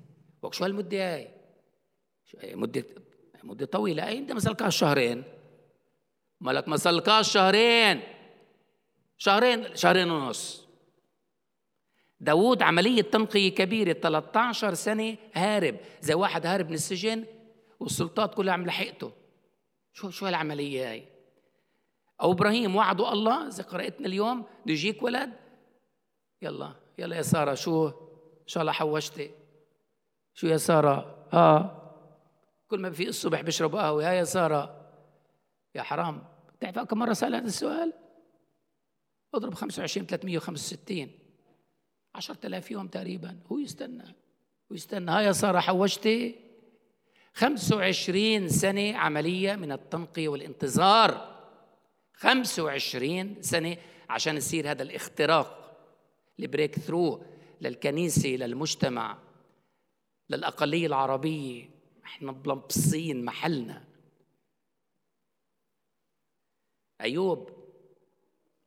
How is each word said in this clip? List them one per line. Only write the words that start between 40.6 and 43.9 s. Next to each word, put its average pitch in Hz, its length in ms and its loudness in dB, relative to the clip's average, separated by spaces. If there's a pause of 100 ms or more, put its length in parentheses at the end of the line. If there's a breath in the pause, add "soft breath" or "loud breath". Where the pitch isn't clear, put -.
وستين، - 440 -10 (960)
عشرة - 320 -12
آلاف 185 240 -10
يوم 202 180 -10
تقريبًا، 180 500 -10 (140)
هو 277 60 -4
يستنى، 247 560 -12 (560)